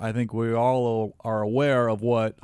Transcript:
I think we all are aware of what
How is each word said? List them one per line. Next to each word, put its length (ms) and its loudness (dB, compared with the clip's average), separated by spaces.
I 120 -4
think 200 -2
we 220 -2
all 640 0
are 220 -4
aware 460 2
of 120 -2
what 440 0